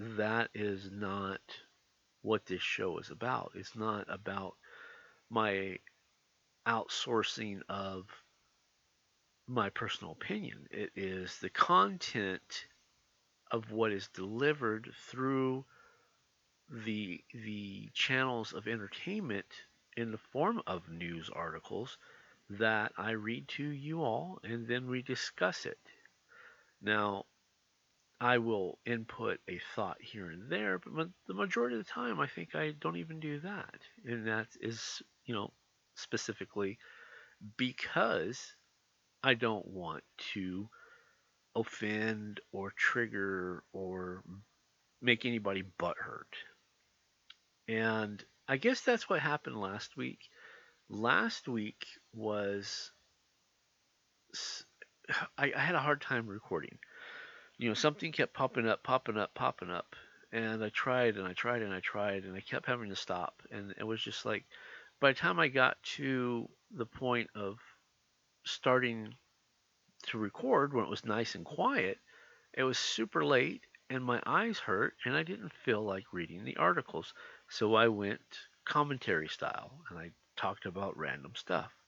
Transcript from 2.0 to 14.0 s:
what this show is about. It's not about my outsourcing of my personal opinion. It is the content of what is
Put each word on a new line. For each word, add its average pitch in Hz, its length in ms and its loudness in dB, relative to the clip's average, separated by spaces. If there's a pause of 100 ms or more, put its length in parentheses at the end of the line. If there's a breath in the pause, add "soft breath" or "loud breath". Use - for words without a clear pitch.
what 107 240 2
this 92 160 -2
show 90 360 0
is - 120 -10
about. 113 440 -2
It's 101 220 -12
not 107 320 -2
about 98 460 -6 (760 loud breath)
my 98 500 2 (880)
outsourcing 110 1000 0
of 95 380 -6 (1400)
my 117 240 2
personal 92 420 -6
opinion. 185 580 -6
It - 260 -4
is 92 440 -4
the 104 100 -4
content 175 1160 2 (840)
of 113 200 -2
what 110 220 4
is 98 220 -4